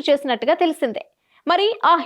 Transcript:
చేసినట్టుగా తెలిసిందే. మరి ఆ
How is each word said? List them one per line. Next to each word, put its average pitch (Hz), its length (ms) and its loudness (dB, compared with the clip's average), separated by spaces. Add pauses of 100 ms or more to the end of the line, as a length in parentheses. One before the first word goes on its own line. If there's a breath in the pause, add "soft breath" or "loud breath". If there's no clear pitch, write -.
చేసినట్టుగా 277 540 0
తెలిసిందే. 311 420 -2 (480)
మరి 381 160 2 (240)
ఆ - 20 6 (120)